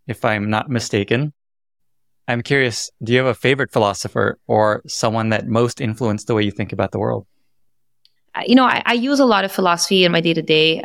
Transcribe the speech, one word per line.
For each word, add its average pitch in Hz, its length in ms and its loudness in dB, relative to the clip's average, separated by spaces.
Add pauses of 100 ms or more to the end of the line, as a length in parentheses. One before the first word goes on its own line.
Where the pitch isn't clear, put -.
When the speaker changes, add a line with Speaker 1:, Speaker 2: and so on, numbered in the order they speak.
Speaker 1:
if - 180 -6
I'm 107 240 -2
not 110 200 -2
mistaken. 117 640 -2 (920)
I'm 120 140 -2
curious, 131 480 -2 (140)
do 113 80 -4
you 123 80 4
have 131 80 0
a 117 80 0
favorite 131 360 0
philosopher 107 760 0
or 107 400 2
someone 110 420 -2
that 107 180 -2
most 117 320 0
influenced 110 460 -4
the 123 80 -2
way 107 100 0
you 104 80 -2
think 98 220 -8
about 98 180 -4
the 98 80 -6
world? 110 280 -4 (1040)
Speaker 2:
Uh, - 120 -8
you 240 100 4
know, 262 80 6
I, - 220 2
I 233 80 0
use 262 260 0
a 285 60 4
lot 208 180 2
of 196 80 -4
philosophy 185 540 2
in 175 60 4
my 170 100 2
day-to-day, 160 640 2